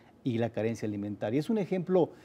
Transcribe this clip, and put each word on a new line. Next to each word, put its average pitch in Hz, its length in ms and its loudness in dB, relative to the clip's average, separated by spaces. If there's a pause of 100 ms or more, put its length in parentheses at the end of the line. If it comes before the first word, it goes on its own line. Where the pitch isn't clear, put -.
(240)
y 117 140 0
la 113 140 0
carencia 110 360 -2
alimentaria. 104 520 -2
Es 151 100 -4
un 220 80 2
ejemplo, 185 520 2 (140)